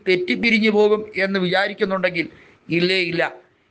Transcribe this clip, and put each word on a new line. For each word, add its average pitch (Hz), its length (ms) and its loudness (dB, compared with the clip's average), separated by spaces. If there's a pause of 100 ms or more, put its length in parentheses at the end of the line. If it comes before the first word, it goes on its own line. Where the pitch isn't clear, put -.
തെറ്റിപ്പിരിഞ്ഞു 208 680 2
പോകും 214 260 4 (220)
എന്ന് 196 200 -2
വിചാരിക്കുന്നുണ്ടെങ്കിൽ 185 800 -2 (540)
ഇല്ലേ 185 220 0 (100)
ഇല്ല. 165 100 -2 (500)